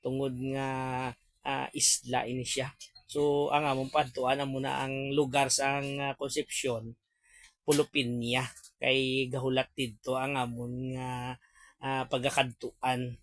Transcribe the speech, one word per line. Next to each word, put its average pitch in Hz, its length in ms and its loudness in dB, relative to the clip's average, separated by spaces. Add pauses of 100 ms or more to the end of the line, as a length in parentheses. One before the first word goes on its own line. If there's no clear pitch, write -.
Tungod 131 320 -2 (180)
nga, 135 120 -2 (800)
ah, 135 260 -2
isla 127 560 2
ini 127 180 -4
siya. 131 240 -2 (360)
So, 147 440 2
ang 147 160 4
among 135 240 0
padtuan, 135 480 2
amo 135 220 -2
na 135 260 -2
ang 135 300 -4
lugar 135 340 4
sa, 139 300 2
ah, 139 340 -4
Concepcion, 120 800 -2 (720)
Pulupinya. 123 800 2 (340)
Kay 131 540 2
gahulat 131 420 0
dito 127 440 -2
ang 135 160 -2
amon 123 600 -4
nga, 127 440 -6 (440)
ah, 135 280 0
pagkakadtuan. 127 1120 0